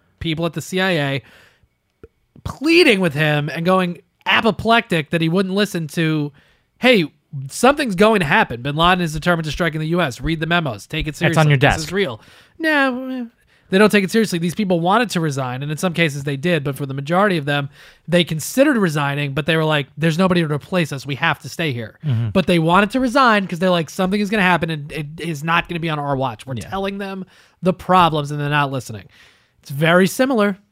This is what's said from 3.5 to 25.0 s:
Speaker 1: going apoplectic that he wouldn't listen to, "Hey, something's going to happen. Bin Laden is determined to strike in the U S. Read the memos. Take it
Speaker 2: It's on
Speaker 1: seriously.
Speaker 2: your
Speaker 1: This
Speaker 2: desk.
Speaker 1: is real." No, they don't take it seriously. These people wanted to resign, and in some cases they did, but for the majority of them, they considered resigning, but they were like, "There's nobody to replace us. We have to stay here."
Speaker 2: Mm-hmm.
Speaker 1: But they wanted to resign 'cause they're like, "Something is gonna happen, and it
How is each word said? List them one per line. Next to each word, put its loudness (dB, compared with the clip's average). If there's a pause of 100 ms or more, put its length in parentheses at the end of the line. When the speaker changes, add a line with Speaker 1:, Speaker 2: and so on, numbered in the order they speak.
Speaker 1:
going 0 (240)
apoplectic 0
that 0
he 0
wouldn't -2
listen -2
to, -2 (480)
"Hey, 4 (380)
something's 0
going 4
to -2
happen. 0
Bin -4
Laden 4
is -4
determined 0
to -6
strike -2
in -4
the -4
U 0
S. -4
Read -2
the -6
memos. -4
Take -6
it -6
Speaker 2:
It's -8
on 2
Speaker 1:
seriously. 4
Speaker 2:
your 4
Speaker 1:
This 4
Speaker 2:
desk. -6
Speaker 1:
is -12
real." -2 (380)
No, -2 (400)
they 2
don't 6
take 4
it -4
seriously. 0
These -2
people 0
wanted 2
to -2
resign, -4
and -6
in -6
some -2
cases -2
they -4
did, -2
but -4
for -8
the -8
majority 0
of -4
them, -2 (380)
they 4
considered 2
resigning, -2
but -4
they 2
were 2
like, 0 (100)
"There's 0
nobody 4
to 0
replace -2
us. -8
We -4
have 0
to -14
stay -4
here." -10
Speaker 2:
Mm-hmm. 0
Speaker 1:
But 0
they 4
wanted 4
to 0
resign 2
'cause -6
they're 2
like, 0
"Something -2
is -2
gonna 0
happen, 2
and -8
it -8 (120)